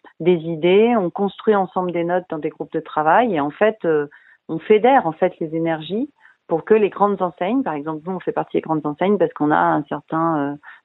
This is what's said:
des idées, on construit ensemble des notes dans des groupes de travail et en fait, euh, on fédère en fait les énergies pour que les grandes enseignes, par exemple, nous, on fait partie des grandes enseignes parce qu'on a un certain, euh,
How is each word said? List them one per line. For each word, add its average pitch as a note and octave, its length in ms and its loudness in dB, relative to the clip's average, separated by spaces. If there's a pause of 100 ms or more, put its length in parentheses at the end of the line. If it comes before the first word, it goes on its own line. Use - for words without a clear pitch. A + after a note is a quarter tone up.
(200)
des E3+ 180 2
idées, F3 600 2
on F3+ 120 0
construit G3+ 460 -2
ensemble F#3 360 -2
des E3+ 120 -2
notes F3 260 -2
dans D#3+ 100 -8
des D#3 100 -6
groupes - 240 -10
de D#3+ 60 -4
travail F3 560 2
et D3 40 0
en C#3+ 120 -2
fait, G#3+ 340 0
euh, D3+ 220 2 (420)
on D#3+ 100 -6
fédère G#3+ 460 4
en D#3+ 60 -2
fait F3+ 280 -2
les E3 160 -6
énergies E3 540 -4 (380)
pour D#3+ 160 -2
que - 100 2
les G#3+ 160 4
grandes G3+ 320 0
enseignes, F#3+ 400 -2
par E3 120 -4
exemple, D3+ 320 -8
nous, F#3+ 80 -6
on F3+ 60 -8
fait - 120 -6
partie D#3+ 260 -4
des E3 40 0
grandes D#3 240 -2
enseignes F3+ 320 0
parce E3 160 0
qu'on D3 180 -2
a D#3+ 60 2
un E3 260 2
certain, D#3+ 540 -4
euh, C#3+ 180 -4 (300)